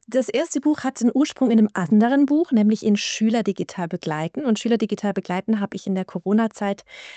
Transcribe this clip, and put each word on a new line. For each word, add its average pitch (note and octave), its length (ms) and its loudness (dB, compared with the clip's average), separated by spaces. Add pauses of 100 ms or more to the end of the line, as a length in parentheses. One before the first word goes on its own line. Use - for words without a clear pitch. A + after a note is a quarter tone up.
das B3 220 -2
erste D4 320 -2
Buch D4+ 240 0
hat B3+ 160 -4
einen A#3 120 2
Ursprung C4 380 0
in A3+ 80 6
einem G#3+ 140 4
anderen A#3 520 4
Buch, D4 280 0
nämlich G#3+ 320 2
in G#3 100 4
Schüler A3 480 0
digital F3+ 460 -4
begleiten. E3 560 -4
Und A3+ 140 2
Schüler A#3 180 0
digital G#3 340 -2
begleiten G3 480 -4
habe G3+ 160 -6
ich - 120 -10
in G3 60 -2
der F#3 120 -4
Corona-Zeit G#3 800 -2 (320)